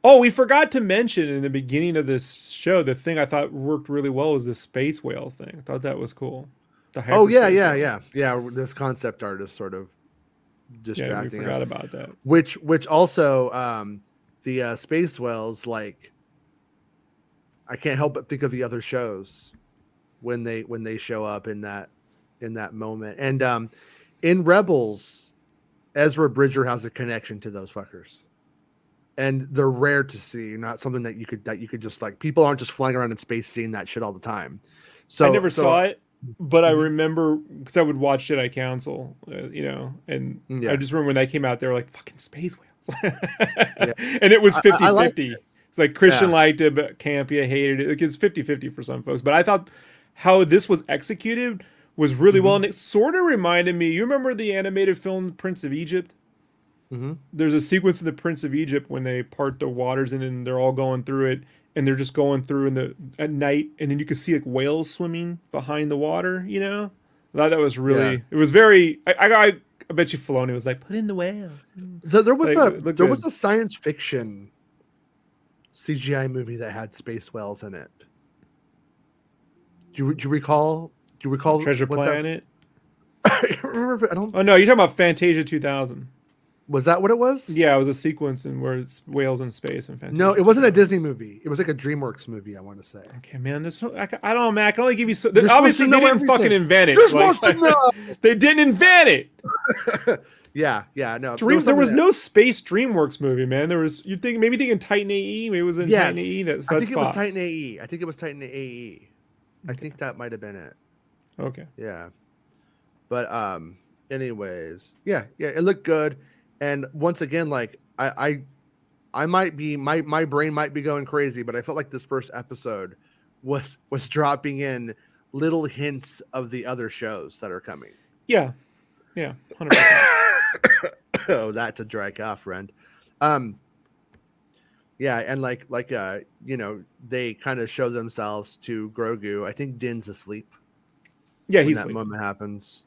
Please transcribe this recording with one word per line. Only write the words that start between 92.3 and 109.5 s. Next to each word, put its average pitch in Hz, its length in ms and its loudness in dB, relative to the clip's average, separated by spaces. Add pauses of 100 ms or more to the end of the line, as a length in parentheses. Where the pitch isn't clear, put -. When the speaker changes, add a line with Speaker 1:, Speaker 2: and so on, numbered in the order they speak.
Speaker 2:
I 95 60 -18
wanna 101 200 -20
say. 98 200 -20 (160)
Speaker 1:
Okay, - 180 -20
man, 139 260 -6
this, 165 200 -8
I, 208 260 -8 (140)
I 208 100 0
don't 240 120 2
know, 220 80 2
man. 208 160 2
I 208 40 2
can 233 100 -2
only 254 140 4
give 226 140 0
you 208 40 0
so, - 160 0
they 196 120 8
Speaker 2:
You're 208 60 6
supposed 240 100 10
Speaker 1:
obviously, 269 280 8
Speaker 2:
to 262 40 4
Speaker 1:
they 277 100 8
Speaker 2:
know 277 140 8
Speaker 1:
didn't 269 120 2
fucking 247 200 6
Speaker 2:
everything. 196 160 4
Speaker 1:
invent 170 280 6
it. 135 40 4
Speaker 2:
You're 440 160 12
Speaker 1:
Like, 381 240 6
Speaker 2:
supposed - 200 4
to 330 60 -4
Speaker 1:
<laughs> 262 480 4
Speaker 2:
know! 196 140 -12
Speaker 1:
they 226 120 6
didn't 294 340 6
invent 330 400 8
it! - 1160 -2
Speaker 2:
<laughs> - 80 -20 (220)
Yeah, 131 280 -2 (100)
yeah, 120 240 -6
no. 127 180 -8
Speaker 1:
Dream, 226 120 -2
Speaker 2:
There 302 80 8
was 294 80 2
Speaker 1:
there 277 100 6
was 277 140 4
Speaker 2:
something 285 180 4
Speaker 1:
no 381 60 8
space - 500 4
DreamWorks 196 580 0
movie, 131 240 0
man. 135 240 0
There 175 120 0
was, 156 260 -4
you 190 100 -8
think, 233 220 -4
maybe 233 180 2
thinking 240 220 0
Titan 202 320 -2
A 202 80 -2
E? 214 320 -6
Maybe 180 80 -2
it 175 40 0
was 175 160 -2
in 175 100 -2
Speaker 2:
Yes. 202 140 4 (120)
Speaker 1:
Titan 170 40 -6
A 180 40 -6
E 185 220 -4
that, 156 80 -2
Speaker 2:
I - 20 -2
think 131 140 -10
Speaker 1:
that's 170 240 0
Speaker 2:
it - 40 -4
was 143 100 0
Speaker 1:
Fox. 135 100 -2
Speaker 2:
Titan 196 240 -4
A 180 40 -4
E. 147 380 -10
I - 60 -16
think 170 140 -12
it - 20 -8
was 160 120 -12
Titan 143 240 -12
A 135 60 -14
E. 123 640 -14 (580)